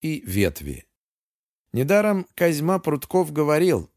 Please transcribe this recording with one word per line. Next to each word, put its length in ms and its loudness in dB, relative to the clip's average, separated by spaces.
и 240 -4
ветви. 580 -2
Недаром 640 2
Козьма 460 0
Прутков 520 -2
говорил: 640 2